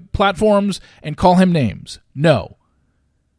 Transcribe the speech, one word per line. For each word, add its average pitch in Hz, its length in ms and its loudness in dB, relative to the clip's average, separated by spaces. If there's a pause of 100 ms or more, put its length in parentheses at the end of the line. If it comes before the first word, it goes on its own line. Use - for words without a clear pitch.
(120)
platforms 202 680 0 (220)
and 147 140 -12
call 180 180 2
him 185 160 4
names? - 480 -4 (160)
No. 139 420 0 (840)